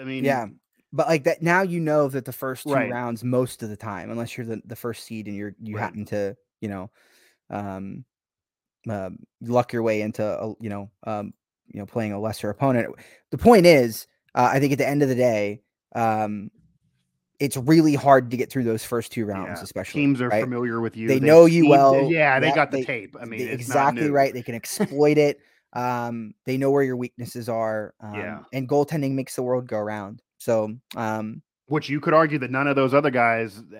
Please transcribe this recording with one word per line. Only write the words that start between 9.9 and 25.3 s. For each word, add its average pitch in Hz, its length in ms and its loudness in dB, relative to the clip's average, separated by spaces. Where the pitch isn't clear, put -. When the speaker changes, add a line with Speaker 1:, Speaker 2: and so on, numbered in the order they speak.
Speaker 2:
into 107 220 -4
a, 104 240 -4
you 113 100 -10
know, 101 200 -10
um, 104 280 -8
you 104 100 -14
know, 101 60 -12
playing 107 260 -4
a 98 80 -6
lesser 107 300 -6
opponent. 123 440 0
The 135 80 -6
point 214 280 8
is, 127 400 6
uh, 123 180 4
I 135 80 2
think 139 120 2
at 131 60 0
the 131 100 -2
end 143 140 0
of 139 60 4
the 127 60 0
day, 107 460 0
um, 107 560 -2
it's 135 180 -2
really 151 380 4
hard 131 360 4
to 123 60 -2
get 117 140 -4
through 131 140 -4
those 110 200 -2
first 117 280 -6
two 113 120 -4
rounds, 92 340 -8
Speaker 1:
Yeah. - 60 -12
Speaker 2:
especially, 95 380 -8
Speaker 1:
Teams 139 180 2
are 123 80 -2
Speaker 2:
right? 110 140 0
Speaker 1:
familiar 120 380 -4
with 113 160 -4
you. 113 120 -6
Speaker 2:
They 135 60 2
Speaker 1:
They've 135 80 0
Speaker 2:
know 160 240 10
you 165 160 6
Speaker 1:
seen, 147 80 8
Speaker 2:
well. 139 400 6
Speaker 1:
yeah, 147 300 4
they 151 80 2
Speaker 2:
Yep, 147 60 0
Speaker 1:
got 147 160 2
the 139 80 -4
Speaker 2:
they, 127 60 -4
Speaker 1:
tape. 117 360 -8
I 120 60 -14
mean, 113 140 -10
Speaker 2:
they, 123 60 -6
Speaker 1:
it's 120 220 -8
not 139 240 2
Speaker 2:
exactly 120 160 -4
Speaker 1:
new. 143 40 0
Speaker 2:
right. 139 200 2
They 123 100 -10
can 120 120 -10
Speaker 1:
<laughs> - 20 -8
Speaker 2:
exploit 147 640 0
it. 147 220 2